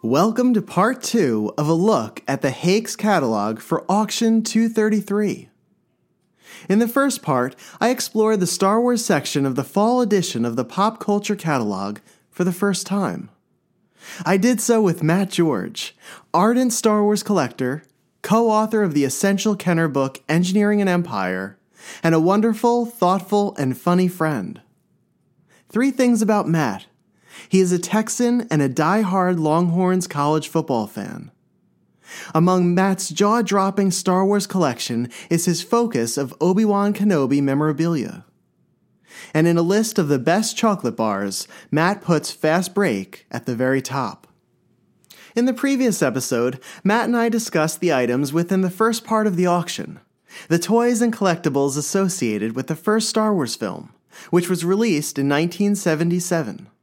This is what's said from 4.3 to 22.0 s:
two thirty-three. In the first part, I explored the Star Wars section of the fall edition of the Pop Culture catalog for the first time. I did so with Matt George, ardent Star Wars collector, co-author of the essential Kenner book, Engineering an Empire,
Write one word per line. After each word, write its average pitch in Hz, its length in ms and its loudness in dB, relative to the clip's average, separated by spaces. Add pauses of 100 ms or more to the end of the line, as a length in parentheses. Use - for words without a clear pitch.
two 226 260 0
thirty-three. 208 800 -2 (1200)
In 202 120 2
the 233 80 2
first 269 340 0
part, 131 320 0 (260)
I 233 100 2
explored 214 500 0
the 175 80 0
Star 196 320 2
Wars 240 240 0
section 143 420 0
of 135 80 -2
the 135 80 -2
fall 233 380 0
edition 185 440 0
of 117 120 -2
the 127 80 -2
Pop 214 340 -2
Culture 202 380 -2
catalog 104 640 -4 (320)
for - 100 -4
the 185 80 0
first 190 340 -2
time. 175 460 -4 (920)
I 190 140 2
did 233 220 2
so 226 220 2
with 170 220 0
Matt 185 260 2
George, 131 680 -2 (380)
ardent 233 380 2
Star 214 320 2
Wars 208 180 2
collector, 139 640 -2 (380)
co-author 220 600 2
of 165 120 0
the 143 100 2
essential 196 500 0
Kenner 170 320 0
book, 135 420 -2
Engineering 202 540 2
an 190 60 2
Empire, 101 720 -2 (420)